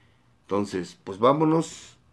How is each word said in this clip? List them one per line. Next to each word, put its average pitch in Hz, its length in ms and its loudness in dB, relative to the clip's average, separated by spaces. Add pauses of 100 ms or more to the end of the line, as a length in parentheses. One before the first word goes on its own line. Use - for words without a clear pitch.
(420)
Entonces, 98 640 -6
pues 95 140 -10
vámonos. 156 760 0 (180)